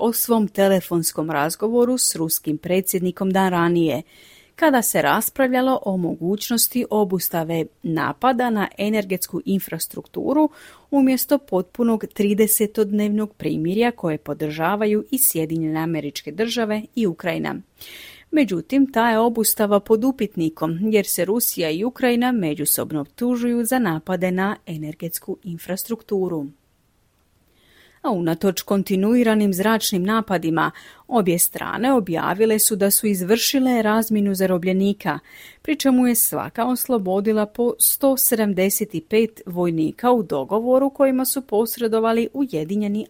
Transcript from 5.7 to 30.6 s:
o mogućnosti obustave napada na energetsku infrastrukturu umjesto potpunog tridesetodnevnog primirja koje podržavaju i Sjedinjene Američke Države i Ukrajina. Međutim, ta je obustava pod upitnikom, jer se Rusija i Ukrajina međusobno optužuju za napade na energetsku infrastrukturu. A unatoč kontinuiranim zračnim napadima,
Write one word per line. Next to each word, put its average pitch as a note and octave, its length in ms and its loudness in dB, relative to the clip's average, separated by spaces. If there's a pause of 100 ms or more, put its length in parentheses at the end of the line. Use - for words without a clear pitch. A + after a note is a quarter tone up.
o F#3+ 120 -2
mogućnosti G3 960 -2
obustave E3+ 720 -2 (180)
napada G3 680 0
na G#3 180 0 (100)
energetsku G3 680 -2
infrastrukturu G3 1080 -2 (400)
umjesto C4 480 2
potpunog A3+ 640 -2 (100)
tridesetodnevnog G#3 1200 0
primirja E3 560 -2
koje E3 280 -4
podržavaju F#3 920 -2
i C4+ 80 -2
Sjedinjene D#3+ 640 -2
Američke D3+ 520 -6
Države G#3+ 500 -2 (120)
i A3+ 120 0
Ukrajina. E3 480 -4 (760)
Međutim, C4+ 600 2
ta A#3 180 2
je A3 80 2
obustava A3 640 2
pod A3 240 2
upitnikom, E3 800 -2
jer G#3+ 240 2
se - 180 -2
Rusija F#3 460 0
i E3+ 140 -2
Ukrajina B3 480 0
međusobno D#3 680 0
optužuju A#3+ 640 -2
za B3+ 140 0
napade F3+ 520 -2
na F#3+ 260 -2 (100)
energetsku E3 760 -10
infrastrukturu. F3+ 1040 -6 (1600)
A D4+ 80 -2
unatoč F3 520 0
kontinuiranim G#3 920 2
zračnim G#3 480 0
napadima, E3 680 0 (380)